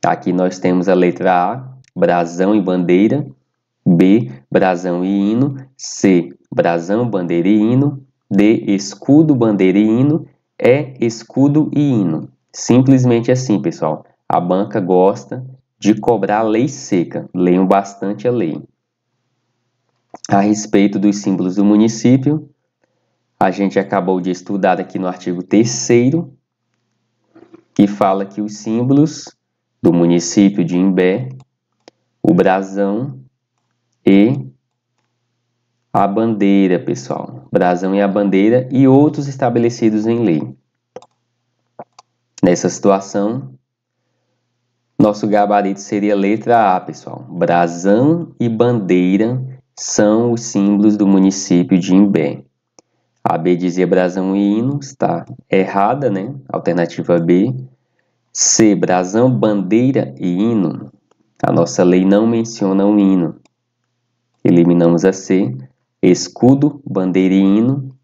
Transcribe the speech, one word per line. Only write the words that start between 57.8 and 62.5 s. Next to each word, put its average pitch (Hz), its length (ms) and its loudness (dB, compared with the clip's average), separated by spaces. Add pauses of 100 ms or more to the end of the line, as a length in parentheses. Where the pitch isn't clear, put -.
C, - 440 2
brasão, 92 540 0
bandeira 110 880 0
e 92 100 -6
hino. 95 640 -2 (500)
A - 100 -2
nossa 85 320 0
lei 90 220 4
não 101 200 2
menciona 104 600 -2